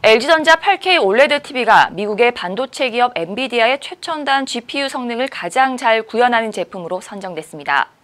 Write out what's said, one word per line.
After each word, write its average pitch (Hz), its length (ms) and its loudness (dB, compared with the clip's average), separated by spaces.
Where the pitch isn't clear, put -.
엘지전자 302 540 4
팔케이 370 400 0
올레드 269 460 4
티비가 220 500 4
미국의 208 400 0
반도체 240 560 -6
기업 240 260 0
엔비디아의 233 680 -2
최첨단 277 680 -4
지피유 269 420 -6
성능을 247 400 -4
가장 254 480 -2
잘 226 260 2
구현하는 226 480 0
제품으로 185 520 -8
선정됐습니다. 156 880 -4